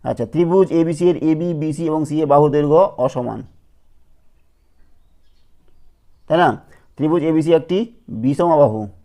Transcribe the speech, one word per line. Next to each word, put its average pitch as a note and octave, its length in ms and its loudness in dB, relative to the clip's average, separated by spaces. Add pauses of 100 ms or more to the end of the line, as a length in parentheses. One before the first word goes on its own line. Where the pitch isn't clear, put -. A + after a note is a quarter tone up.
আচ্ছা, A#2+ 240 -6
ত্রিভুজ F3 340 2 (120)
এবিসি E3 300 -2
এর E3+ 80 0 (120)
এবি, D#3+ 200 -2 (120)
বিসি D#3 300 -6
এবং D#3 180 -2
সিএ D#3 220 -2
বাহুর D3 240 4
দৈর্ঘ্য D3 260 4 (240)
অসমান, A#2+ 340 -6 (3000)
তাই D#3 160 0
না? D#3 60 4 (460)
ত্রিভুজ D#3 340 0
এবিসি D#3+ 300 0
একটি F3 180 -4 (460)
বিষম C#3+ 260 0 (120)
বাহু A2 200 2 (240)